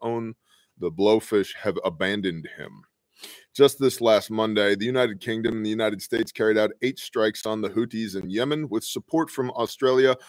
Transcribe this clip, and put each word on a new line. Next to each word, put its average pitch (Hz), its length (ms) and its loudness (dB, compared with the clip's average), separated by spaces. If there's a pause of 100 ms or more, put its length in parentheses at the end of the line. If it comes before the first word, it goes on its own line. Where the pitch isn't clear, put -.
own. 117 340 -6 (420)
The 87 120 -2
Blowfish 101 680 2
have 95 280 -4
abandoned 92 720 -2
him. 50 280 -16 (680)
Just 139 260 6
this 131 220 2
last 110 280 4
Monday, 107 460 2
the 101 100 -6
United 123 340 0
Kingdom 113 380 -4
and 107 80 -4
the 107 40 -2
United 107 320 -2
States 117 300 -4
carried 107 260 2
out 107 140 4 (100)
eight 131 180 -4
strikes 110 460 -2
on 110 160 -4
the 107 80 -4
Houthis 110 520 -4
in 90 80 -10
Yemen 143 400 -4
with 110 140 -4
support - 460 -4
from 127 220 -6
Australia, 131 640 2 (140)